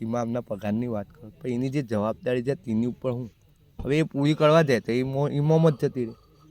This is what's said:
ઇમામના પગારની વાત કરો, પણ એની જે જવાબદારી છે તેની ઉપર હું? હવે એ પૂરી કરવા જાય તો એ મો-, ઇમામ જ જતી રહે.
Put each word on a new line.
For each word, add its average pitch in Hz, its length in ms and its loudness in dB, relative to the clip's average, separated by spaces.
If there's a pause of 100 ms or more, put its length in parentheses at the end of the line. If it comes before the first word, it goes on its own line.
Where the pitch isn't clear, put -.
ઇમામના 117 400 -4
પગારની 107 460 -4
વાત 104 200 -6
કરો, - 220 -20
પણ - 200 -10
એની 123 200 -2
જે 143 140 -2
જવાબદારી 113 600 -2
છે 135 120 -2
તેની 113 320 -2
ઉપર 123 240 -4
હું? 120 180 -8 (500)
હવે 135 200 -2
એ 160 40 2
પૂરી 147 320 0
કરવા 156 280 6
જાય 127 180 2
તો - 100 -4
એ 127 120 0
મો-, 135 280 -2
ઇમામ 156 380 4
જ 139 120 2
જતી 127 240 -2
રહે. 113 100 -10 (360)